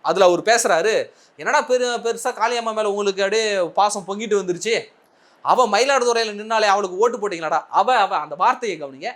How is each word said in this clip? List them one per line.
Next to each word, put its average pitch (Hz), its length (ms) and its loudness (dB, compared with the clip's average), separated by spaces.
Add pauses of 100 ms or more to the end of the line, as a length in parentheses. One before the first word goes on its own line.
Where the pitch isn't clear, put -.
அதுல 175 240 4
அவர் 175 160 4
பேசுறாரு, 196 720 0 (260)
"என்னடா 262 300 0
பெரு-, 247 360 0
பெருசா 233 300 -4
காளியம்மா 226 400 -2
மேல 214 160 -2
உங்களுக்கு 196 340 -2
அப்படியே 208 360 0
பாசம் 196 480 0
பொங்கிட்டு 208 340 -4
வந்துருச்சு, 180 380 -2 (640)
அவ 220 260 4
மயிலாடுதுறையில 233 680 0
நின்னாலே 214 340 -2
அவளுக்கு 196 300 0
ஓட்டு 233 200 2
போட்டீங்களாடா, 165 520 -4
அவ, 208 280 2
அவ", 196 200 2
அந்த 151 180 -8
வார்த்தையை 208 460 -2
கவனிங்க, 143 340 -10